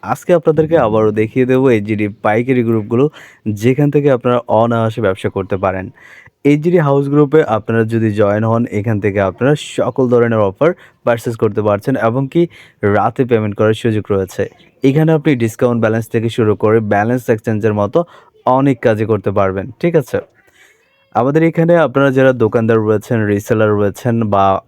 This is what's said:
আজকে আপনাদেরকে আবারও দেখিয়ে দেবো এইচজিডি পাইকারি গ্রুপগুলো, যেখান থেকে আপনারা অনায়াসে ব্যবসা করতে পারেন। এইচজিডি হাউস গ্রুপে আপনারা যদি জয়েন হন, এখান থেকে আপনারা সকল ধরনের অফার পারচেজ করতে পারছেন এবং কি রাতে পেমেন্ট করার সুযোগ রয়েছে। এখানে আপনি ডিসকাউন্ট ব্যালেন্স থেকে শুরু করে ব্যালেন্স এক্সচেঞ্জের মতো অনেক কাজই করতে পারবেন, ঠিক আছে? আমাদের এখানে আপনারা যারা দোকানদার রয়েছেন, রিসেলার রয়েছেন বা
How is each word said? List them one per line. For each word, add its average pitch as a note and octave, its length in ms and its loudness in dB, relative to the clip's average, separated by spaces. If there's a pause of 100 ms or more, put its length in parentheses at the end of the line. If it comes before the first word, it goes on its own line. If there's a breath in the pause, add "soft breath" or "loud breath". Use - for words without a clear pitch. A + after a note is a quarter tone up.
(120)
আজকে - 280 -4
আপনাদেরকে D#3 360 0 (120)
আবারও G#2+ 240 0 (100)
দেখিয়ে A#2 300 0
দেবো C3 140 2 (100)
এইচজিডি G#2+ 300 -2 (200)
পাইকারি B2 440 0
গ্রুপগুলো, A#2 360 0 (580 loud breath)
যেখান C3 300 2
থেকে D3 140 2 (100)
আপনারা B2 200 0 (240)
অনায়াসে A2+ 460 0
ব্যবসা F#2+ 300 -4
করতে G2 260 -6
পারেন। F#2 220 -2 (640 loud breath)
এইচজিডি D#3 380 2
হাউস C#3 260 0
গ্রুপে D3 260 4 (180)
আপনারা A2+ 260 0 (100)
যদি A2 160 0 (100)
জয়েন G#2 320 2
হন, A#2 120 0 (160)
এখান G#2 240 -2
থেকে G2+ 160 -2 (100)
আপনারা B2 240 0 (240)
সকল B2 260 -2 (100)
ধরনের A#2 360 2
অফার C#3+ 200 0 (360 soft breath)
পারচেজ A#2 380 -2
করতে G#2+ 240 -2
পারছেন G#2 260 0 (140)
এবং A#2+ 140 -2 (120)
কি E3+ 80 2 (540 loud breath)
রাতে A2+ 340 0
পেমেন্ট G#2+ 300 0
করার A2 240 2
সুযোগ G#2+ 300 -2
রয়েছে। F#2+ 300 -4 (460 soft breath)
এখানে D#3 280 2
আপনি D3+ 140 0 (120)
ডিসকাউন্ট A#2+ 400 -2
ব্যালেন্স A2+ 300 0
থেকে A#2 240 -2
শুরু G#2+ 160 2 (100)
করে A2 140 4 (160)
ব্যালেন্স A2+ 300 0 (100)
এক্সচেঞ্জের G#2+ 480 -2
মতো G2+ 180 0 (580 loud breath)
অনেক C3+ 280 2
কাজই A2 260 2
করতে G#2 280 -2
পারবেন, F#2+ 260 -2 (160)
ঠিক E3+ 200 -2
আছে? - 160 -6 (1040 soft breath)
আমাদের C#3+ 300 2
এখানে E3 240 2 (140)
আপনারা C3+ 300 2
যারা C3 140 4 (120)
দোকানদার A2+ 340 2 (100)
রয়েছেন, G#2+ 300 -2 (140)
রিসেলার G#2+ 480 0
রয়েছেন G#2 380 -2 (180)
বা G2 100 2 (220)